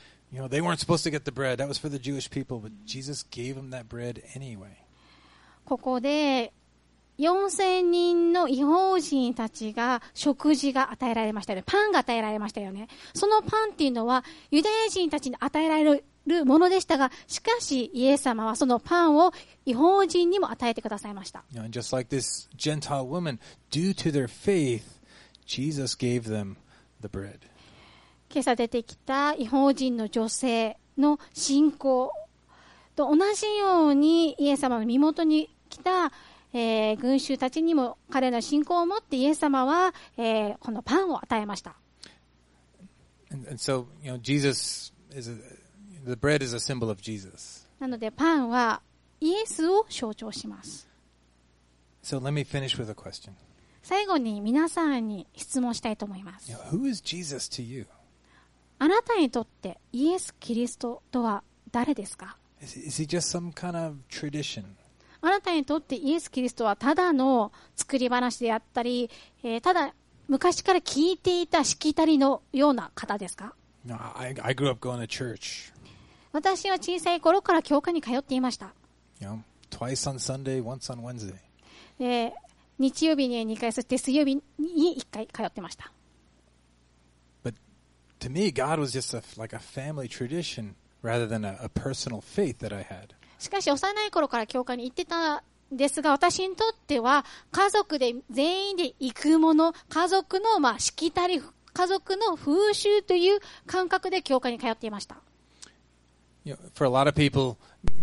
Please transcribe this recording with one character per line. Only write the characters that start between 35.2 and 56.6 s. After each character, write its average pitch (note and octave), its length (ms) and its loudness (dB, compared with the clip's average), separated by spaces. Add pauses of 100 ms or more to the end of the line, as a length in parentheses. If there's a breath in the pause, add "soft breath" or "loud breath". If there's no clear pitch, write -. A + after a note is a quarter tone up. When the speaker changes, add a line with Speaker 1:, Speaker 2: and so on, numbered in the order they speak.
Speaker 2:
に D#4 320 2 (140)
来 - 80 -18
た、 F4+ 340 2 (440 loud breath)
え A3 380 2
ー、 G#3+ 40 -4
群 C4 220 2
衆 C4 200 -4
た B3+ 100 0
ち D#4+ 140 -2
に E4 100 4
も C4 240 2 (140)
彼 C4 180 2
ら A#3+ 80 0
の A3+ 40 0
信 D4 220 2
仰 F4 160 2
を E4+ 60 2
持 F#4+ 120 -2
っ A4 40 -6
て - 160 -6
イ B3+ 80 2
エ D4+ 80 6
ス D4 60 -4
様 C4+ 260 2
は、 F4 260 4 (260 loud breath)
え A3 320 0
ー、 G#3+ 100 -8
こ - 120 -10
の G#3+ 120 -6
パ D#4+ 180 2
ン F#4 80 0
を B3+ 80 -2
与 A3 240 -2
え G#3+ 60 -6
ま G3+ 80 -6
し - 60 -10
た。 E3+ 140 -18 (1600 loud breath)
Speaker 1:
And, C3+ 180 -14
and C3+ 80 -12
so, B2+ 300 -4 (160)
you C3+ 80 -10
know, B2 100 -10
Jesus C#3 720 -2 (240)
is A#2 140 -12
a, A#2+ 40 -12 (720)
the B2 80 -4
bread C#3+ 280 2
is A#2+ 120 -4
a A#2 40 -4
symbol A#2 320 -2
of G2 100 -6
Jesus. - 640 -14 (120)
Speaker 2:
な C4+ 80 -8
の B3 100 -6
で A3 140 -6
パ D#4+ 260 2
ン B3 120 0
は A#3+ 340 0 (360)
イ D#4+ 140 0
エ G#4+ 140 -2
ス D#4+ 200 -2
を G4+ 220 2
象 G#3+ 240 -8
徴 A3 180 -14
し - 160 -12
ま G3+ 160 -16
す。 - 240 -18 (1160)
Speaker 1:
So C3+ 160 -6
let C3+ 120 -4
me D3 140 -2
finish C3+ 320 -6
with A#2 100 -8
a G#2+ 60 -10
question. - 380 -18 (500 soft breath)
Speaker 2:
最 G4+ 240 -2
後 F#4 140 0
に A3 200 -4
皆 C4 300 2
さ D4 300 0
ん A3+ 80 -4
に G#3 180 -8 (100)
質 - 240 -6
問 A#3+ 140 0
し - 80 -10
た A#3 80 -4
い G#3+ 80 -4
と G#3 80 -8
思 G3+ 100 -10
い F#3+ 60 -14
ま F#3+ 180 -18
す。 - 120 -18
Speaker 1:
You A2+ 60 -14
know, - 80 -16